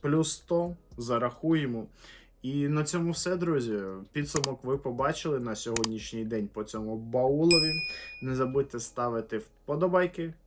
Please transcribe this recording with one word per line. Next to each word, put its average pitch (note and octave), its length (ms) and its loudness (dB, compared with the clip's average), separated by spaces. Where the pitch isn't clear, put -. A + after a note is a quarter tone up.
Плюс D#3+ 300 4
сто F3 440 0
зарахуємо. A#2+ 880 0
І C#3+ 260 0
на D3+ 160 2
цьому E3+ 280 0
все, F3+ 260 0
друзі. C3 420 0
Підсумок C#3 520 -2
ви C3 140 0
побачили C#3 640 0
на A#2 160 -2
сьогоднішній A2+ 680 -2
день A2 220 -2
по G#2+ 160 -6
цьому A2 340 -6
баулові. C#3+ 760 4
Не C3 120 -2
забудьте C3 440 0
ставити A#2 580 -4
вподобайки F3 960 0